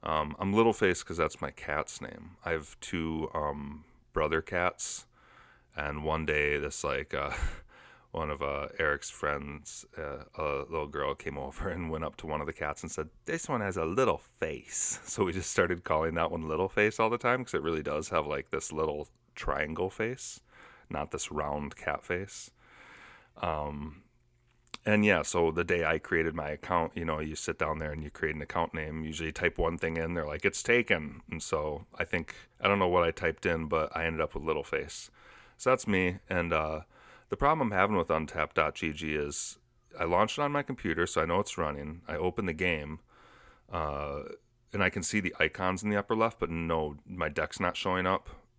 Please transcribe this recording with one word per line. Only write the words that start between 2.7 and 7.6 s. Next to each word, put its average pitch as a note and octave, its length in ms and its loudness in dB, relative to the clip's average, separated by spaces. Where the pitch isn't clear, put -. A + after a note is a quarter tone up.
two, D#2+ 560 -2
um, D2 500 -4
brother D#2+ 280 2
cats, - 680 -2
and D2+ 300 -4
one D#2 200 2
day D2 320 2
this, D2 280 -2
like, C#2 280 -2
uh, C#2+ 200 -2
<laughs> - 800 -6